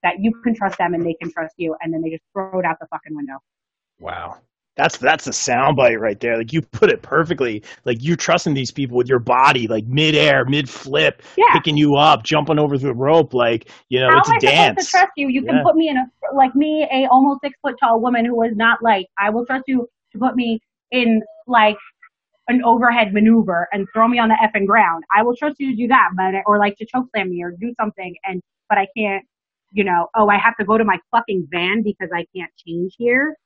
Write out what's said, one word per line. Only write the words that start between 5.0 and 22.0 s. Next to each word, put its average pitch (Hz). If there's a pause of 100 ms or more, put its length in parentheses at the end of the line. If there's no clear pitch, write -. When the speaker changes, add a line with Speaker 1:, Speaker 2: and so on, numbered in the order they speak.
Speaker 2:
a 135
soundbite 127
right 104
there. 117
Like, 117
you 156
put -
it -
perfectly. 139 (200)
Like, 123
you're 160
trusting 170
these 131
people 127
with 123
your 127
body, 123
like, 110
midair, 147
mid-flip, 143 (160)
Speaker 1:
Yeah. 202
Speaker 2:
picking 160
you 147
up, 143
jumping 151
over 143
the 127
rope, 143
like, 117 (200)
you 127
know, 127
Speaker 1:
How 127
Speaker 2:
it's 370
Speaker 1:
am -
Speaker 2:
a -
Speaker 1:
I -
supposed -
Speaker 2:
dance. 311
Speaker 1:
to -
trust 381
you? 277
You 262
can 254
Speaker 2:
Yeah. -
Speaker 1:
put 320
me 320
in 277
a, 254 (260)
like, 262
me, 302
a 262
almost 269
six-foot-tall 247
woman 240
who 233
is 226
not 233
light. 214 (120)
I 202
will 233
trust 262
you 247 (240)
to 220
put 247
me 233 (320)
in, 240 (260)
like, 214 (680)